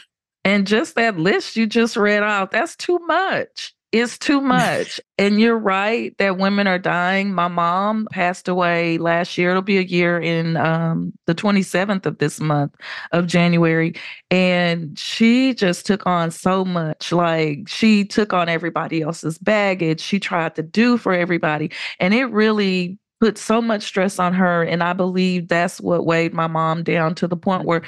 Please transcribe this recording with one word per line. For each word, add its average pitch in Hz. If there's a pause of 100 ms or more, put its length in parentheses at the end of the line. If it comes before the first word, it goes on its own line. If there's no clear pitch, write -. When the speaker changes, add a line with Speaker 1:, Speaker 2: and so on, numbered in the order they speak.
(440)
Speaker 1:
And 196
just 226
that 226
list 202
you 226
just 226
read 208
off, 202
that's 240
too 349
much. 320 (180)
It's 233
too 285
Speaker 2:
<laughs> 254
Speaker 1:
much. 170 (160)
And 202
you're 233
right 214
that 196
women 196
are 180
dying. 185
My 175
mom 190
passed 180
away 170
last 170
year. 180
It'll 190
be 196
a -
year 175
in, 165
um, 165 (120)
the 170
twenty-seventh 196
of -
this -
month 147 (360)
of 175
January. 170 (340)
And 175
she 240
just 180
took 190
on 170
so 190
much. 170
Like, 160
she 214
took 214
on 175
everybody 165
else's 156
baggage. 185
She -
tried 165
to 160
do 233
for 214
everybody. 170 (280)
And 185
it 262
really 208 (220)
put 220
so 220
much 220
stress 196
on 180
her. 180
And 170
I 175
believe 180
that's 175
what 180
weighed 165
my 165
mom 160
down 165
to 180
the 175
point 185
where 165